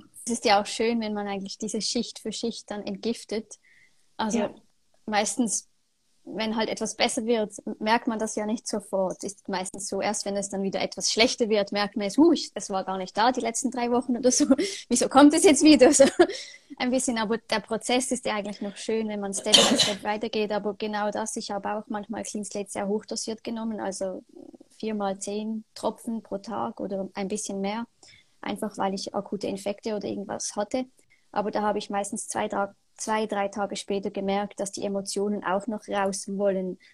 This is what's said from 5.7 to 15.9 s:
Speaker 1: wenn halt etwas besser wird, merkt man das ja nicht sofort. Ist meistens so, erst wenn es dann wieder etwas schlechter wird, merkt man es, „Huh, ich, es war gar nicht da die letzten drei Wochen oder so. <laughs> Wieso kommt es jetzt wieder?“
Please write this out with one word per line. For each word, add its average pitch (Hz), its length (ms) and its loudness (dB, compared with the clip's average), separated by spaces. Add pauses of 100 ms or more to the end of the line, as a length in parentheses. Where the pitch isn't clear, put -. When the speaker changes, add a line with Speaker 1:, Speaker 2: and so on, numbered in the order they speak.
Speaker 1:
wenn 220 320 -4
halt 226 140 0
etwas - 260 -4
besser 226 300 0
wird, 220 260 0 (260)
merkt 220 280 2
man 220 120 0
das 220 160 -2
ja 214 120 -2
nicht 214 200 -4
sofort. 190 580 -2
Ist - 240 -10
meistens 190 400 -6
so, 196 120 -2
erst - 240 -2
wenn 202 120 -2
es 196 120 -2
dann 196 140 -4
wieder 190 180 -2
etwas - 320 -2
schlechter 226 380 2
wird, 202 220 2
merkt 202 240 -2
man 208 100 -2
es, 196 100 -2
„Huh, 320 160 8
ich, - 220 0
es 208 160 -10
war 190 140 -2
gar 190 120 -4
nicht 185 200 -6
da 233 160 6
die 254 80 -2
letzten 226 300 -2
drei 240 200 -2
Wochen 240 260 2
oder 226 140 4
so. 294 160 4
<laughs> 311 420 2
Wieso - 200 2
kommt 294 260 10
es 339 100 4
jetzt 320 180 8
wieder?“ 294 300 12